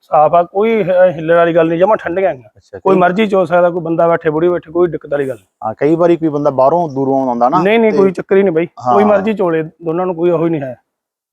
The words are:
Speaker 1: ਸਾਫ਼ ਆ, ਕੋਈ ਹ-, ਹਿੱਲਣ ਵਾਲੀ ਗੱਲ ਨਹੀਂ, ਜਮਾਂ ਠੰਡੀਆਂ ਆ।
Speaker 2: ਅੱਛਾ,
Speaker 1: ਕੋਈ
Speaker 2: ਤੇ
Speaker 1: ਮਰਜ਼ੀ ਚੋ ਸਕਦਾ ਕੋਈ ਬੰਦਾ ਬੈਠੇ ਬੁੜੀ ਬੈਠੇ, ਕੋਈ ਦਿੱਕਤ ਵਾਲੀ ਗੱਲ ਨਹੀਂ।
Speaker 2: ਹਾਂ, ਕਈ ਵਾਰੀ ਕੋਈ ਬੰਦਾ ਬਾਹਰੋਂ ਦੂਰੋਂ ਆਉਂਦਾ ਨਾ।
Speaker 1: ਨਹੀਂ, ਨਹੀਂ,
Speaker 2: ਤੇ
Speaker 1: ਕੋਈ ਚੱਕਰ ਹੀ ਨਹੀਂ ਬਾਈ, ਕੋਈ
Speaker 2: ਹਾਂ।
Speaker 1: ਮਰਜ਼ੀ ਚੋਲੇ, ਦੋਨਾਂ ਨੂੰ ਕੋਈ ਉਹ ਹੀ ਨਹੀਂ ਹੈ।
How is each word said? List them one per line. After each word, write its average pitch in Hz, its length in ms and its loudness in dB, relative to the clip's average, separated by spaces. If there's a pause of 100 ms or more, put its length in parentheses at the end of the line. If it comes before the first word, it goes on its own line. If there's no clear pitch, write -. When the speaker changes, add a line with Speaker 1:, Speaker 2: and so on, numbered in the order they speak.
Speaker 1:
ਸਾਫ਼ 156 320 2
ਆ, 175 100 4
ਕੋਈ 214 400 -2
ਹ-, 180 280 2
ਹਿੱਲਣ 160 240 -2
ਵਾਲੀ 170 200 2
ਗੱਲ 165 120 4
ਨਹੀਂ, 165 120 -2
ਜਮਾਂ 175 180 2
ਠੰਡੀਆਂ 180 320 -4
ਆ। 156 40 -4
Speaker 2:
ਅੱਛਾ, 107 460 -18
Speaker 1:
ਕੋਈ 190 160 2
Speaker 2:
ਤੇ 185 40 2
Speaker 1:
ਮਰਜ਼ੀ 180 280 2
ਚੋ 190 180 0
ਸਕਦਾ 175 240 2
ਕੋਈ 175 120 -6
ਬੰਦਾ 165 260 0
ਬੈਠੇ 170 220 0
ਬੁੜੀ 160 180 0
ਬੈਠੇ, 170 240 -4
ਕੋਈ 175 160 0
ਦਿੱਕਤ 151 240 -8
ਵਾਲੀ 143 160 -2
ਗੱਲ 127 80 -8
ਨਹੀਂ। - 320 -14
Speaker 2:
ਹਾਂ, 113 100 -6
ਕਈ 156 180 2
ਵਾਰੀ 170 220 2
ਕੋਈ 160 100 -4
ਬੰਦਾ 147 220 0
ਬਾਹਰੋਂ 143 400 0
ਦੂਰੋਂ 135 380 -2
ਆਉਂਦਾ 120 220 0
ਨਾ। 175 120 0
Speaker 1:
ਨਹੀਂ, 214 180 2
ਨਹੀਂ, 220 120 2
Speaker 2:
ਤੇ 214 60 -2
Speaker 1:
ਕੋਈ 196 140 2
ਚੱਕਰ - 240 -4
ਹੀ 196 80 4
ਨਹੀਂ 190 100 0
ਬਾਈ, 165 120 -2
ਕੋਈ 127 380 0
Speaker 2:
ਹਾਂ। 208 60 2
Speaker 1:
ਮਰਜ਼ੀ 208 240 0
ਚੋਲੇ, 170 300 -2
ਦੋਨਾਂ 165 420 -6
ਨੂੰ 180 100 -4
ਕੋਈ 175 140 0
ਉਹ 165 160 0
ਹੀ 170 40 0
ਨਹੀਂ 156 120 -4
ਹੈ। 127 140 -10 (580)